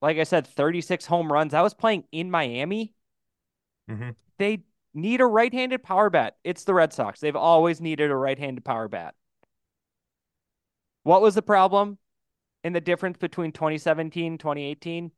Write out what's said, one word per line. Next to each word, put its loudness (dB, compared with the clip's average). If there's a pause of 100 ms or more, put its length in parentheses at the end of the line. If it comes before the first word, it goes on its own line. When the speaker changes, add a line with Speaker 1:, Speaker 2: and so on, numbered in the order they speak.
Speaker 1:
Like 0
I 0
said, 0
thirty-six -4
home -2
runs. 0
I 4
was 0
playing -2
in -8
Miami. -4 (960)
Speaker 2:
Mm-hmm. -12 (280)
Speaker 1:
They -2 (320)
need -2
a 6
right-handed 0
power 2
bat. 0
It's -8
the 2
Red 4
Sox. -6
They've -2
always 4
needed -2
a 0
right-handed -4
power -6
bat. -10 (1900)
What 6
was 6
the 2
problem 2 (640)
in -4
the -2
difference -4
between -6
twenty -2
seventeen, -4
twenty -6
eighteen? -10